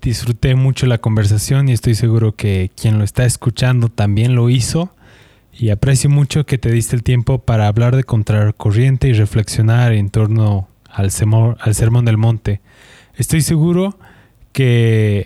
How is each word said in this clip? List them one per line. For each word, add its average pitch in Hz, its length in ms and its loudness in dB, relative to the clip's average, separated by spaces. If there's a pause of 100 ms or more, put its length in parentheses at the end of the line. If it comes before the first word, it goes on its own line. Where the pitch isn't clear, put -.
Disfruté 120 540 -2
mucho 131 320 0
la 120 100 2
conversación 110 720 0
y - 20 0
estoy 120 240 0
seguro 110 400 0
que 95 440 -2
quien 107 180 0
lo 107 60 0
está 123 220 -2
escuchando 120 640 0
también 110 460 0
lo 120 140 2
hizo. 131 440 -2 (600)
Y 107 160 -4
aprecio 131 400 0
mucho 143 360 0
que 135 120 -4
te 117 140 -4
diste 117 240 -2
el 117 80 -4
tiempo 127 360 0
para 113 280 0
hablar 120 280 2
de 135 80 0
Contracorriente 110 1040 0
y 127 60 2
reflexionar 113 800 0
en 101 160 0
torno 107 580 0 (220)
al 98 220 -4
semo-, 113 480 0
al 110 160 -2
Sermón 117 300 0
del 113 120 2
Monte. 107 440 -2 (540)
Estoy 156 260 -2
seguro 175 580 0 (540)
que 113 720 2